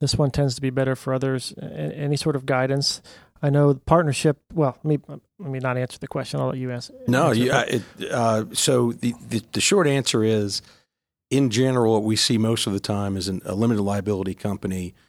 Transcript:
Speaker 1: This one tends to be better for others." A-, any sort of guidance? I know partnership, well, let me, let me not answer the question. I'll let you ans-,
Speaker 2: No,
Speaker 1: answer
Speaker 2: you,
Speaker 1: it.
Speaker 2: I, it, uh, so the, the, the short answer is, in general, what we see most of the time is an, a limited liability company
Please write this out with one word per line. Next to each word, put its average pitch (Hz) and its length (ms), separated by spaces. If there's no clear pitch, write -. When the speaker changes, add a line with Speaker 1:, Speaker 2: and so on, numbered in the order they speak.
Speaker 1:
This 143 140
one 143 160
tends 135 260
to - 40
be 135 80
better 131 260
for 131 200
others." 131 420
A-, - 80
any 147 520
sort 143 200
of 135 80
guidance? 135 560
I 147 80
know 143 260
partnership, 151 640
well, 143 300
let - 20
me, 151 140
let 165 120
me 131 80
not 127 200
answer 127 200
the - 100
question. 139 320
I'll 131 80
let 131 100
you 127 120
ans-, 120 200
Speaker 2:
No, 135 220
Speaker 1:
answer 117 120
Speaker 2:
you, 123 100
Speaker 1:
it. 131 40
Speaker 2:
I, 127 80
it, - 500
uh, 113 400
so 123 400
the, 120 220
the, 113 160
the - 80
short 185 260
answer 135 360
is, 107 380
in 135 180
general, 120 440
what 107 100
we 110 140
see 117 200
most 113 300
of 107 60
the 98 80
time 101 360
is 95 120
an, 92 160
a 95 100
limited 107 280
liability 98 520
company 92 580